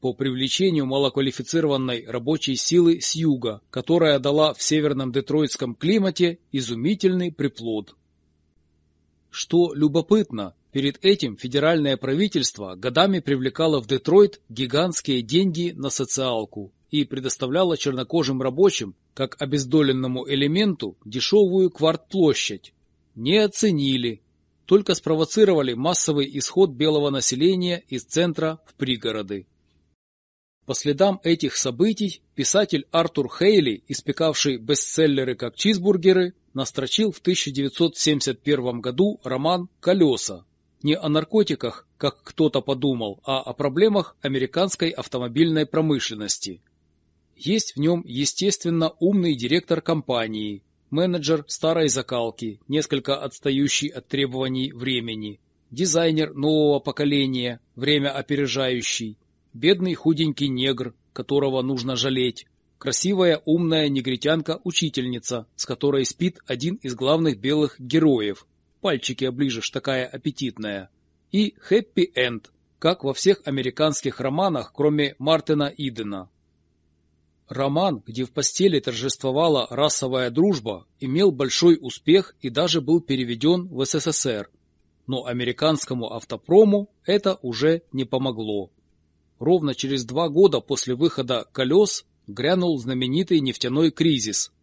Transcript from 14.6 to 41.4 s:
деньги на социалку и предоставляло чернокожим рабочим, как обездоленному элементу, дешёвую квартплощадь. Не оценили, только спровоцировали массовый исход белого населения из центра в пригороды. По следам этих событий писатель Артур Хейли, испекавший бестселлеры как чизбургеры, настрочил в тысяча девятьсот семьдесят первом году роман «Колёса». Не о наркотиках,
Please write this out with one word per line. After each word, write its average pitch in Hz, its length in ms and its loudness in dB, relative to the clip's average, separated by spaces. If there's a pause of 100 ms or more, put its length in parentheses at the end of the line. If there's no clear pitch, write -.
деньги 170 540 0
на 135 140 -6
социалку 113 800 -4 (180)
и 147 140 0
предоставляло 135 720 -2
чернокожим 131 640 -2
рабочим, 131 540 0 (180)
как - 260 -6
обездоленному 131 880 0
элементу, 143 760 0
дешёвую 185 680 4
квартплощадь. 160 1040 0 (400)
Не 143 240 2
оценили, 143 840 0 (440)
только 196 280 4
спровоцировали 160 800 2
массовый 143 640 0
исход 180 320 2
белого 147 400 0
населения 170 800 0
из 131 160 -8
центра 160 640 -2
в - 80 -20
пригороды. 107 720 -6 (1200)
По 131 80 -6
следам 190 480 0
этих 165 340 -2
событий 180 640 -2 (120)
писатель 151 560 0
Артур 160 380 0
Хейли, 170 580 2
испекавший 147 680 -2
бестселлеры 135 800 0
как - 200 -8
чизбургеры, 185 800 2 (200)
настрочил 135 580 -2
в - 80 -20
тысяча 180 300 -2
девятьсот 139 480 -2
семьдесят 143 420 0
первом 123 400 -2
году 143 420 0
роман 160 460 -2 (120)
«Колёса». 143 640 2 (360)
Не 151 140 2
о 160 120 -6
наркотиках, 156 800 0 (120)